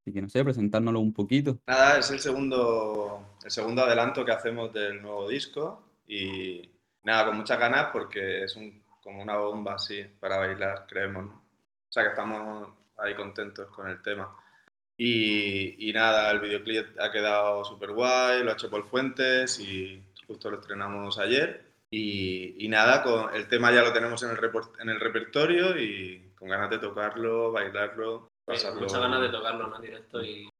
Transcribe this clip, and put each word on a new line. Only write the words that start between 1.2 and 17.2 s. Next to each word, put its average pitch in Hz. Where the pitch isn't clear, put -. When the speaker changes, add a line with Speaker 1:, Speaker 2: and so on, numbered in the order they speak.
Speaker 2:
Nada, 135
es 131
el 135
segundo, 113
el 104
segundo 117
adelanto 120
que -
hacemos 113
del 104
nuevo 104
disco. 147
Y 95
nada, 110
con 107
muchas 113
ganas 131
porque 98
es 95
un, 104
como 98
una 104
bomba 104
así 101
para 95
bailar, 98
creemos, 98
¿no? 98
O -
sea 113
que 104
estamos 107
ahí 104
contentos 101
con 98
el 90
tema. 101
Y, 107
y 104
nada, 110
el 104
videoclip 104
ha 104
quedado 104